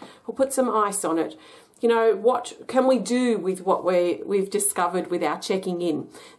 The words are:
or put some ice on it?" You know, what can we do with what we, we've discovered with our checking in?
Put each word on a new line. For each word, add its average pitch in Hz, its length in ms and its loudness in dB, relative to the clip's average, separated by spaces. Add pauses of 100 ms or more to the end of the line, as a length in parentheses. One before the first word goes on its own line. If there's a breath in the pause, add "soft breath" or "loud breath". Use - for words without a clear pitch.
(280 loud breath)
or - 80 -8
put 269 180 0
some 254 160 2
ice 208 340 0
on 165 140 0
it?" - 180 -2 (460 loud breath)
You 233 80 4
know, 226 260 4
what 226 380 0 (140)
can 262 200 2
we 262 100 4
do 233 400 0
with 185 280 -4
what 185 180 0
we, 175 420 2
we've 190 240 0
discovered 180 640 -2
with 175 100 -2
our 156 160 -2
checking 185 440 -4
in? 160 260 -2 (320 loud breath)